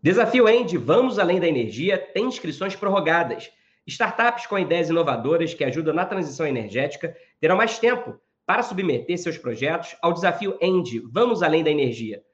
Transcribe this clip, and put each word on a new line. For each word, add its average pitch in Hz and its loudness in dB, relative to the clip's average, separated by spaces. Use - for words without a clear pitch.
Desafio 220 4
ende, 214 4
Vamos 196 2
Além 180 2
da 170 2
Energia, 131 0
tem 208 -4
inscrições 190 -6
prorrogadas. 170 0
Startups 233 0
com 202 -2
ideias 160 0
inovadoras 160 0
que 147 -2
ajudam 151 -2
na 180 0
transição 165 -4
energética 131 -4
terão 170 4
mais 220 0
tempo - 0
para 214 0
submeter 175 -2
seus 160 -6
projetos 135 -6
ao 170 2
Desafio 190 -2
ende, 170 0
Vamos 185 0
Além 160 2
da 156 2
Energia. 117 -2